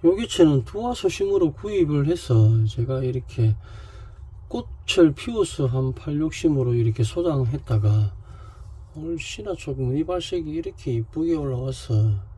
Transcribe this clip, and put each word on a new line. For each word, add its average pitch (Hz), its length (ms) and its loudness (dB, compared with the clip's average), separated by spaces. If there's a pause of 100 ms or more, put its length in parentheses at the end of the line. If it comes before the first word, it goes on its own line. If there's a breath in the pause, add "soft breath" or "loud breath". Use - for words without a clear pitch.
요 175 100 6
개체는 165 480 4
두화 226 300 -4
소심으로 196 580 0
구입을 151 560 0
해서 113 580 4
제가 120 380 -2
이렇게 123 540 0 (920 loud breath)
꽃을 - 640 2
피워서 208 540 -2
한 131 260 0
팔, 147 220 -6
육십으로 147 600 0
이렇게 113 280 2
소장했다가 113 1120 2 (800 loud breath)
올 160 240 -6
씨나 208 360 -8
쪽 135 260 -6
무늬 135 240 0
발색이 175 440 -4
이렇게 160 440 -6
이쁘게 156 420 0
올라와서 123 880 0 (160)